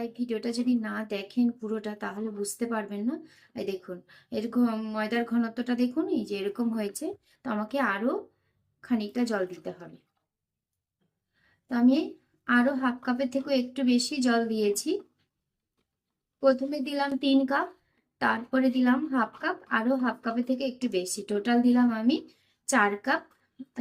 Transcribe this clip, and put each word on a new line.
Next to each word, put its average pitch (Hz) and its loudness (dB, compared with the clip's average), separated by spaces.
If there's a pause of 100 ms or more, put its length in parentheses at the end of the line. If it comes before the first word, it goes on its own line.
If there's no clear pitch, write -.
এই 233 -6
ভিডিওটা 233 -4
যদি 247 0
না 214 -2 (140)
দেখেন 214 0
পুরোটা, 214 -6
তাহলে 208 -6
বুঝতে 202 -6
পারবেন 208 -4
না। 262 0 (400)
এই 214 -6
দেখুন, 190 -8 (340)
এর 220 -4
ঘ-, 233 0
ময়দার 214 -2
ঘনত্বটা 233 -2
দেখুন, 247 0
এই 262 0
যে 202 -6
এরকম 202 -2
হয়েছে। 220 -4 (340)
তো - -12
আমাকে 214 -4
আরও 220 0 (720)
খানিকটা 220 -2
জল 214 0
দিতে 175 -10
হবে। 165 -16 (1700)
তো - -
আমি 254 8 (500)
আরও 240 4
হাফ 254 0
কাপের 254 -2
থেকেও 269 -2
একটু 247 0
বেশি 247 4
জল 233 4
দিয়েছি। 214 0 (1500)
প্রথমে 269 2
দিলাম 285 -2
তিন 269 4
কাপ, 285 0 (540)
তারপরে 240 0
দিলাম 254 4
হাফ 254 0
কাপ, 349 -2 (120)
আরও 233 0
হাফ 247 -2
কাপের 240 -2
থেকে 262 -2
একটু 247 -4
বেশি, 185 -2
টোটাল 208 0
দিলাম 247 6
আমি 226 2 (540)
চার 208 4
কাপ, 285 -2 (600)